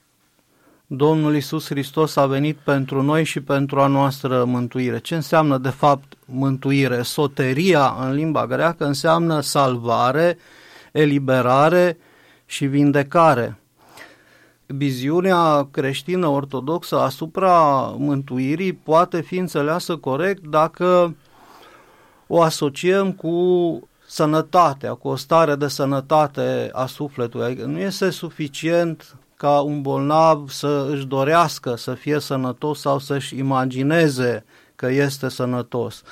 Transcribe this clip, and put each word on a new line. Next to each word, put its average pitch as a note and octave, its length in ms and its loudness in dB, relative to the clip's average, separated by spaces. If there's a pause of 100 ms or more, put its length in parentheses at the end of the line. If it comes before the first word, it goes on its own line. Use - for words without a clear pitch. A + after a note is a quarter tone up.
(880)
Domnul D3+ 480 2
Iisus D3 320 -4
Hristos D3 500 -4
a C#3+ 100 4
venit C#3+ 300 -2
pentru C#3 460 -2
noi D3+ 220 2
și D#3 160 -6
pentru C#3 400 0
a C#3 60 4
noastră C3+ 580 0
mântuire. B2 540 -4
Ce - 160 -8
înseamnă, D#3 440 2
de C3 100 -4
fapt, C#3 560 0
mântuire? C3+ 760 0
Soteria, C#3 1000 0
în C3 120 -4
limba C#3+ 340 -2
greacă, D3+ 380 -2
înseamnă D#3+ 560 0
salvare, B2+ 960 0 (540)
eliberare C#3+ 1040 4 (480)
și - 200 -6
vindecare. C#3 920 2 (1080)
Viziunea D3 1040 0
creștină D#3 560 -2
ortodoxă C#3 760 -2
asupra D#3+ 800 2 (180)
mântuirii C#3 760 -2
poate E3+ 480 0
fi F3+ 160 -8
înțeleasă E3 600 -4
corect D#3 500 -4
dacă E3 680 2 (1120)
o E3 160 4
asociem F3 680 0
cu F3 680 0 (260)
sănătatea, D3+ 880 0
cu C3+ 140 -10
o C3+ 80 -4
stare D#3+ 380 2
de C#3+ 140 -2
sănătate C3+ 1040 0
a B2+ 140 -4
sufletului. A#2+ 600 -6
Adică B2 180 -6
nu C#3+ 140 -6
este F#3+ 320 -2
suficient D#3+ 1040 -4 (200)
ca C#3+ 240 2
un D3 220 -4
bolnav C#3+ 680 2
să C#3+ 400 -4
își C#3 160 -4
dorească C3+ 680 0
să B2+ 200 -8
fie C#3+ 240 -4
sănătos C#3 640 -4
sau C#3 180 0
să-și C#3 400 -6
imagineze C3 1080 0 (320)
că B2+ 140 -4
este C#3 380 0
sănătos. B2 840 -6